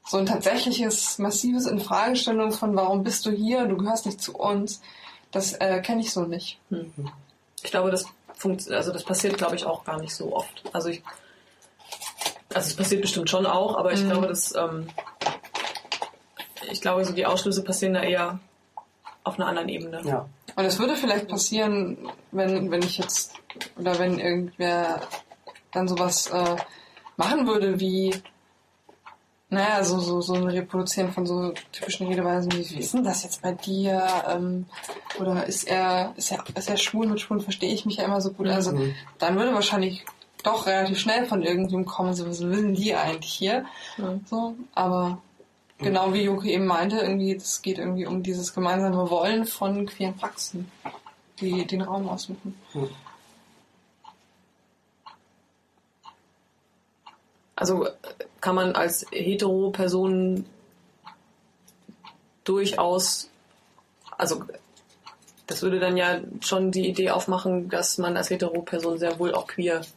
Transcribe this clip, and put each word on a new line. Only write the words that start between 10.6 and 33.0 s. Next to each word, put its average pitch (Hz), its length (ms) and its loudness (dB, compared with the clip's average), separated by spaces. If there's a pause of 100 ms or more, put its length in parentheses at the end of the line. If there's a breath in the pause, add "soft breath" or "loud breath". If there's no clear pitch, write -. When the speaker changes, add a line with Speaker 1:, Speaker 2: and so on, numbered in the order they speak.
Speaker 2:
Also 170 160 -2
ich, 165 140 -6 (1500 loud breath)
also - 160 0
es - 60 -4
passiert 196 280 2
bestimmt 185 280 0
schon 185 160 4
auch, 190 300 2
aber 185 160 4
ich 202 100 4
Speaker 1:
Mhm. 196 80 4
Speaker 2:
glaube, 190 160 4
dass, - 300 0
ähm, 165 320 0 (1800)
ich - 80 -4
glaube, 185 240 2
so 185 80 0
die 175 140 0
Ausschlüsse 185 360 2
passieren 185 320 2
da 180 80 2
eher 180 380 0 (840)
auf - 160 -4
einer 175 80 0
anderen 175 220 0
Ebene. 165 360 -6
Speaker 3:
Ja. 139 240 -2 (280)
Speaker 1:
Und 190 80 2
es 190 160 2
würde 262 160 2
vielleicht 208 320 0
passieren, 208 840 0 (220)
wenn, 190 400 2
wenn 175 100 2
ich 180 160 -2
jetzt, - 360 -2 (440)
oder 180 220 0
wenn 180 180 2
irgendwer 175 840 0 (720)
dann 185 160 0
sowas, 180 420 2
äh, 175 280 2 (600 loud breath)
machen 240 300 4
würde 196 320 4
wie, 190 360 2 (1300)
naja, 196 360 2
so, 180 140 2
so, 175 220 0
so 180 140 0
ein 180 140 2
Reproduzieren 185 640 0
von 180 140 -2
so 180 260 0 (200)
typischen - 340 -6
Redeweisen 180 460 2
wie, 175 180 -2
„Wie 151 80 -8
ist - 160 -4
denn 254 100 4